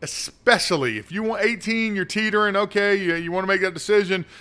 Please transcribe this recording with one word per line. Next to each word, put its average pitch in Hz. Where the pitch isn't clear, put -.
especially 147
if 104
you 196
want 220
eighteen, 220
you're 180
teetering, 214
okay, 202
you, 175
you 170
wanna 190
make 190
that 185
decision, 190